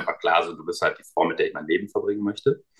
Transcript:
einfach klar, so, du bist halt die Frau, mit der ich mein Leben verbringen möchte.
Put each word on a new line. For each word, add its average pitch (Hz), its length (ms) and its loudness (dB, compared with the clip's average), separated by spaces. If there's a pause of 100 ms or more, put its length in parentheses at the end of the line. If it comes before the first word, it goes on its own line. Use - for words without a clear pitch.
einfach - 180 -4
klar, 82 240 4
so, 82 120 -8
du 80 100 -16
bist 87 160 -6
halt 78 180 0
die - 40 -20 (100)
Frau, 85 120 2
mit 82 140 0
der 78 80 2
ich - 60 -8
mein 76 140 -8
Leben 92 220 0
verbringen 104 340 -2
möchte. 104 400 0 (160)